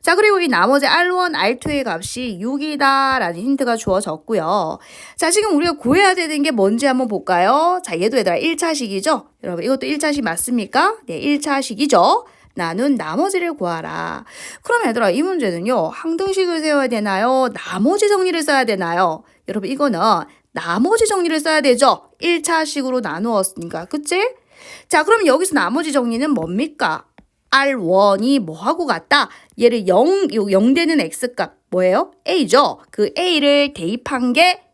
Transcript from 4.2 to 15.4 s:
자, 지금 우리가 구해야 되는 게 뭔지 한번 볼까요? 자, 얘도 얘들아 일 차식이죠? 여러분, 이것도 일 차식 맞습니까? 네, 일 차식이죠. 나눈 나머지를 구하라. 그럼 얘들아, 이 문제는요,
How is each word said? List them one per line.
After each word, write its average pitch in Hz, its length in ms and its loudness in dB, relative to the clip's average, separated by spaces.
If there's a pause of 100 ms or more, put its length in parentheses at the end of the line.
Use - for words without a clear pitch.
자, 330 160 0
지금 415 240 0
우리가 311 220 0
구해야 370 360 4
되는 311 300 -2
게 311 80 0
뭔지 233 360 2
한번 254 200 0
볼까요? 214 800 2
자, 170 120 -6
얘도 226 200 0
얘들아 185 180 0
일 311 220 -2
차식이죠? 269 720 -2 (160)
여러분, 170 180 -6
이것도 262 220 -2
일 294 120 -4
차식 294 280 -2
맞습니까? 247 720 -2 (100)
네, 165 120 -8
일 285 200 0
차식이죠. 269 880 2 (300)
나눈 185 400 -2
나머지를 339 580 -2
구하라. 165 720 -6 (360)
그럼 466 260 0
얘들아, 226 220 0
이 226 140 0
문제는요, 220 640 -2